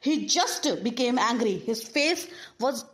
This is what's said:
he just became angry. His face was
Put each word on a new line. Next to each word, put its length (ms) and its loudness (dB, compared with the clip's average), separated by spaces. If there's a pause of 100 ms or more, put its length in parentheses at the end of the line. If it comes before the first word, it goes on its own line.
he 280 0
just 320 0 (160)
became 400 0
angry. 320 2 (140)
His 120 -2 (140)
face 320 2 (380)
was 180 0 (100)